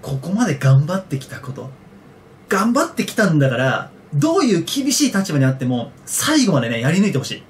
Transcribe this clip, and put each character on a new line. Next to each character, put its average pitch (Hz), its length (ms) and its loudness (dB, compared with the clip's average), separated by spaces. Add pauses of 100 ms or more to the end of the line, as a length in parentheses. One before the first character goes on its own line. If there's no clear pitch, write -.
こ 139 180 -6
こ 151 100 -8
ま 220 160 0
で 151 100 0
頑 135 300 4
張 185 120 -2
っ 190 60 -8
て 135 140 -6
き - 80 -12
た - 140 -14
こ - 120 -14
と。 - 180 -14 (760)
頑 208 240 0
張 302 140 2
っ - 80 -12
て 208 100 -2
き - 100 -10
た 170 160 2
ん 156 80 4
だ 135 120 4
か 120 60 -4
ら、 123 340 -2 (220)
ど 311 260 2
う 359 60 2
い 226 100 2
う 165 100 0
厳 277 280 -4
し 269 160 0
い - 40 -4
立 196 200 -2
場 147 60 0
に 135 60 4
あ 131 60 2
っ 131 80 -4
て 135 60 -6
も、 123 280 -4 (140)
最 294 400 2
後 190 60 2
ま 135 80 2
で 113 80 -4
ね、 117 120 -2
や 127 100 0
り 175 80 2
抜 202 100 4
い 160 40 -2
て 135 60 0
ほ - 60 -4
し - 80 -8
い。 - 180 -12